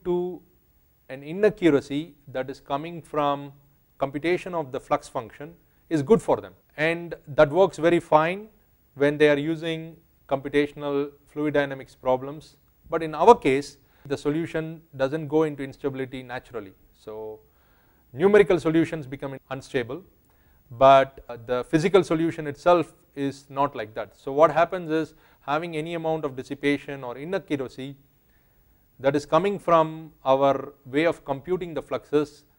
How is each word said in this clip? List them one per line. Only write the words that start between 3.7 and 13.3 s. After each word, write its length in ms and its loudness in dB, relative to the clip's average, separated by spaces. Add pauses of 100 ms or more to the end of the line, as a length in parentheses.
computation 560 -4
of 160 -6
the 80 -6
flux 300 -4
function 460 -12 (340)
is 160 0
good 180 4
for 180 0
them, 120 -14 (240)
and 400 -4 (100)
that 240 4
works 280 2
very 200 4
fine 480 0 (480)
when 240 0
they 100 8
are 100 4
using 580 -6 (320)
computational 800 -2 (160)
fluid 280 -4
dynamics 420 -2
problems. 600 -4 (320)
But 140 -2
in 120 -6
our 200 8